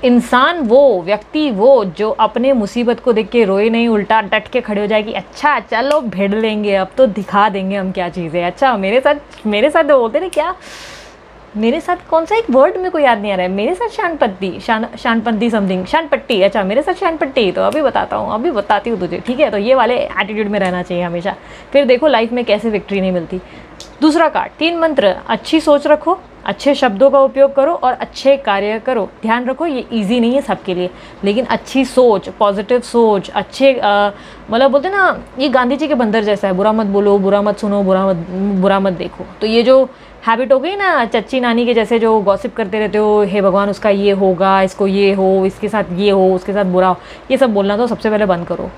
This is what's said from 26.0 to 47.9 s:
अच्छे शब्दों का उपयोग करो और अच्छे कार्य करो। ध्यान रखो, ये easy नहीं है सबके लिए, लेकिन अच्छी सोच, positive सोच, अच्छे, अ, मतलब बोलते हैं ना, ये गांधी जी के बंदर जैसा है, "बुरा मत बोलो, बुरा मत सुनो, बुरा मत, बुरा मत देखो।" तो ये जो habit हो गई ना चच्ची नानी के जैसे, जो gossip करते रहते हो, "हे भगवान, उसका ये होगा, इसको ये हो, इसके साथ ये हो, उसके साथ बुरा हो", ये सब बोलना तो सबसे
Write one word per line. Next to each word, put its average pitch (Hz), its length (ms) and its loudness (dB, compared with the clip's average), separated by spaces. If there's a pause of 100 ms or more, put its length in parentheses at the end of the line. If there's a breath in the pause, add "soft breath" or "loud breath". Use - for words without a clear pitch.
अच्छे 269 300 0
शब्दों 254 360 2
का 277 100 4
उपयोग 269 340 2
करो 277 200 2
और 254 180 0
अच्छे - 440 0
कार्य 214 500 -2
करो। 214 240 -2 (120)
ध्यान 233 240 -2
रखो, 269 200 -4
ये 262 260 -4
easy 226 280 0
नहीं 233 140 2
है 277 60 2
सबके 190 340 -6
लिए, 180 160 -4 (340 loud breath)
लेकिन 208 200 0
अच्छी - 400 -2
सोच, 240 440 2
positive 208 520 0
सोच, 220 500 0
अच्छे, 262 420 0
अ, 208 380 2 (400 loud breath)
मतलब 233 200 4
बोलते 277 180 0
हैं 392 80 -2
ना, 359 220 2 (200)
ये 277 100 0
गांधी 254 280 2
जी 294 120 -4
के 294 60 0
बंदर 226 300 0
जैसा 202 240 0
है, 190 60 0
"बुरा 208 180 0
मत 220 140 0
बोलो, 202 320 2
बुरा 202 240 2
मत 208 160 -2
सुनो, 202 240 -2
बुरा 190 240 2
मत, 190 100 0 (440)
बुरा 196 200 2
मत 196 120 0
देखो।" - 320 -10 (160)
तो 214 60 -2
ये 226 160 2
जो 262 260 4 (380 loud breath)
habit 226 260 2
हो 262 60 4
गई 339 180 -4
ना 349 280 0
चच्ची 233 360 -2
नानी 240 260 0
के 240 80 2
जैसे, 226 240 2
जो 220 220 2
gossip 196 360 -2
करते 214 220 -4
रहते 214 200 -2
हो, 208 240 2
"हे 202 180 0
भगवान, 196 300 2
उसका 202 200 -2
ये 202 200 2
होगा, 190 520 2
इसको 190 240 -2
ये 196 260 2
हो, 190 340 2
इसके 196 220 -4
साथ 208 240 -2
ये 202 180 0
हो, 190 240 4
उसके 185 180 -6
साथ 202 120 0
बुरा 185 240 2
हो", 180 80 0 (340 loud breath)
ये 262 60 2
सब 254 180 2
बोलना 202 220 0
तो 240 100 0
सबसे 226 240 -2